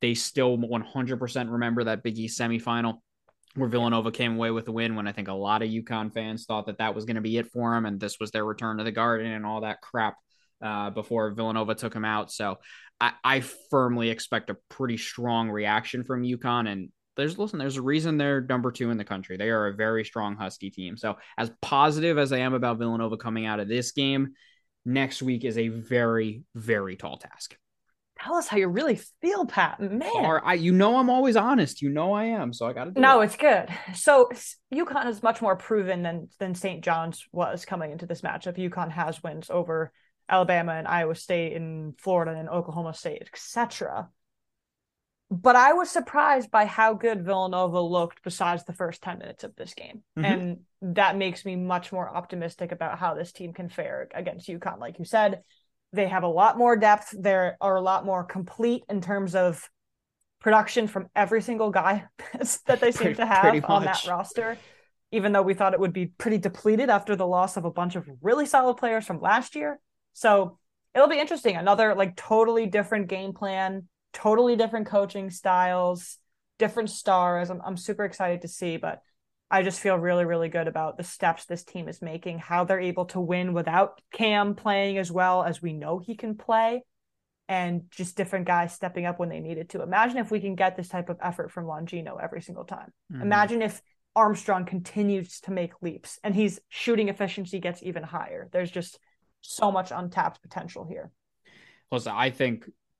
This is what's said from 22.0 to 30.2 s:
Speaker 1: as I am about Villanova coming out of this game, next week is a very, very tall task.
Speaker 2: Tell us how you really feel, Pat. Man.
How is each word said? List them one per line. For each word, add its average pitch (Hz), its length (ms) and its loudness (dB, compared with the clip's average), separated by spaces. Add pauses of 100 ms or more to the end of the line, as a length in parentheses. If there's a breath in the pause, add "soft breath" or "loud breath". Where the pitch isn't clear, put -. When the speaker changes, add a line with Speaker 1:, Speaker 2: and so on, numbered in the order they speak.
Speaker 1:
as 139 160 2
I 127 60 0
am 131 140 0
about 120 240 0
Villanova 113 400 -2
coming 113 280 -6
out 107 160 -4
of 98 80 -6
this 120 240 -2
game, 139 400 0 (520 soft breath)
next 135 360 -2
week 127 240 -2
is 113 120 -4
a 113 120 0
very, 113 760 0 (120)
very 104 420 -2
tall 69 200 -12
task. - 380 -18 (600)
Speaker 2:
Tell 311 180 -6
us 320 120 -2
how 214 80 -4
you 190 140 2
really 220 280 0 (240)
feel, 370 240 0
Pat. 175 360 0
Man. 226 280 -4 (140)